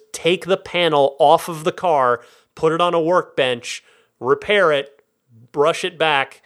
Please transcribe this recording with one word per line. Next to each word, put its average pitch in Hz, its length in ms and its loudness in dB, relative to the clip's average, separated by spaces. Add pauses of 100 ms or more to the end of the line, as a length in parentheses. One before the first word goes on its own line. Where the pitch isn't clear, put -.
(120)
take 175 340 -2
the 185 120 0
panel 156 640 0
off 160 280 4
of 156 160 -10
the 170 80 -2
car, 135 500 0 (340)
put 160 160 0
it 165 100 -2
on 175 120 0
a 170 80 2
workbench, 143 840 -2 (360)
repair 160 520 0
it, - 320 -4 (480)
brush 147 320 0
it 185 140 -8
back, 147 480 -2